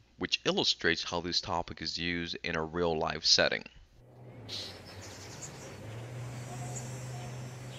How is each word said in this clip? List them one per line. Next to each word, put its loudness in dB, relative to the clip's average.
which 0
illustrates 4
how 0
this 2
topic -2
is -2
used 0
in -2
a 2
real-life 2
setting. 6